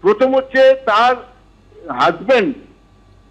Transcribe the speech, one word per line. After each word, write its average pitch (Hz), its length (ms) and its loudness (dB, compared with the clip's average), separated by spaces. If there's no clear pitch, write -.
প্রথম 262 340 0
হচ্ছে 262 380 2
তার 247 420 0
হাজব্যান্ড 170 640 -2